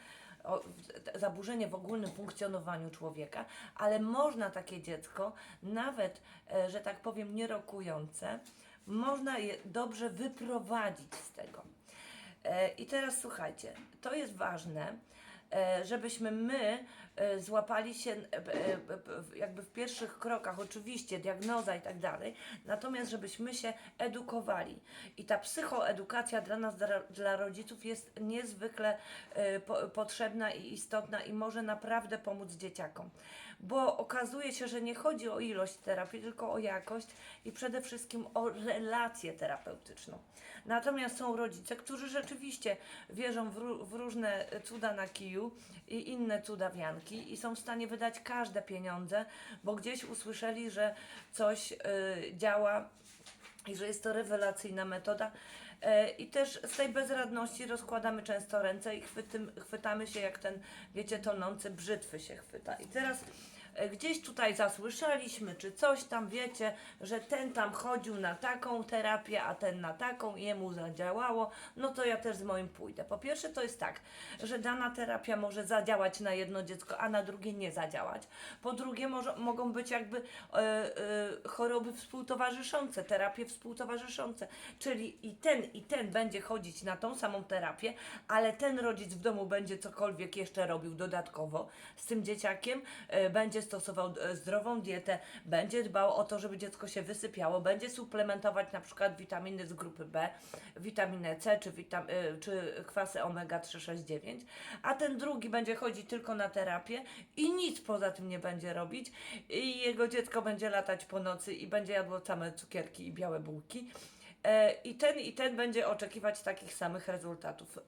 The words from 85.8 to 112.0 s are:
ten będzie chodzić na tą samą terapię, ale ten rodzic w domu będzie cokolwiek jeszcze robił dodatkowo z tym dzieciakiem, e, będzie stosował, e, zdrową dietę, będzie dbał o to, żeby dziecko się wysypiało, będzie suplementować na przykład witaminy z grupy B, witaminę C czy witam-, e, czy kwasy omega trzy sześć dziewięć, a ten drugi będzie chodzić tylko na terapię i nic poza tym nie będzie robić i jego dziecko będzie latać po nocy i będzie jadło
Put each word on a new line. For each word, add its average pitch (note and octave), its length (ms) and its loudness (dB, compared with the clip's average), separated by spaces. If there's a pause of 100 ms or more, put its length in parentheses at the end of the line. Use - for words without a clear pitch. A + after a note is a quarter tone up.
ten A#3 300 0
będzie A3 300 4
chodzić F#3 420 -4
na F#3 140 0
tą A#3+ 180 -2
samą G3+ 280 0
terapię, G3 500 0 (340)
ale A3 260 8
ten C4+ 260 4
rodzic G#3 340 2
w F3+ 60 -6
domu G3+ 260 4
będzie G3 320 2
cokolwiek F#3+ 580 -2
jeszcze F#3 320 2
robił E3 280 0
dodatkowo E3+ 720 -2 (280)
z - 100 -10
tym A3 200 2
dzieciakiem, G#3 560 0 (260)
e, F#3+ 220 8
będzie G#3+ 320 4
stosował, F3+ 600 -2
e, F3 140 2
zdrową G#3 460 2
dietę, F3+ 380 0 (260)
będzie G#3 380 4
dbał G3+ 300 6
o G#3 100 6
to, G#3 160 0
żeby G3 180 -2
dziecko G3 300 -6
się F#3+ 140 -2
wysypiało, F#3 600 0
będzie G3+ 280 4
suplementować G#3 800 2
na F3+ 100 -4
przykład G3 360 2
witaminy F#3 500 -4
z E3+ 60 -8
grupy E3 320 -8
B, D#3+ 240 2 (480)
witaminę F#3 580 0
C G#3 240 6
czy F#3+ 120 -6
witam-, F3 380 -6
e, E3 280 0
czy F#3 500 -4
kwasy G3 360 0
omega E3+ 360 0
trzy E3+ 200 -8
sześć E3+ 240 -6
dziewięć, F3+ 420 -6 (360)
a C4 120 4
ten C4+ 240 2
drugi C4 320 -2
będzie A3+ 260 2
chodzić G#3 340 -2
tylko A#3 260 -2
na G3+ 140 0
terapię G3 540 0 (340)
i D#4 160 6
nic F4+ 280 2
poza G3 300 2
tym F#3 180 -6
nie F3+ 100 -2
będzie F3 340 -2
robić F#3+ 380 -4 (380)
i B3+ 300 2
jego A#3+ 280 4
dziecko A#3 340 2
będzie G#3 280 0
latać F#3+ 360 2
po F#3+ 140 -2
nocy F#3 340 -2
i - 140 -6
będzie G3+ 260 2
jadło F#3 260 2